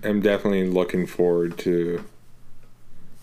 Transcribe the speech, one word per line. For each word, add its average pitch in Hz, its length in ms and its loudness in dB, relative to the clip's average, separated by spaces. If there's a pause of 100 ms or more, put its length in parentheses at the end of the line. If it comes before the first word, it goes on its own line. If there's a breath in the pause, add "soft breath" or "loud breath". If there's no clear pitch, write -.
am 104 180 2
definitely 98 460 2
looking 90 400 2
forward 85 520 2
to, 87 460 0 (1200)